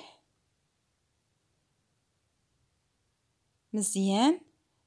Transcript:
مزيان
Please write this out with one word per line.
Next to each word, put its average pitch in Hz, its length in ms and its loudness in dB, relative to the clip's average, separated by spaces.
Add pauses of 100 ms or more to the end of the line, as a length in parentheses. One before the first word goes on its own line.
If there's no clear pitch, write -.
(3750)
مزيان 208 680 0 (460)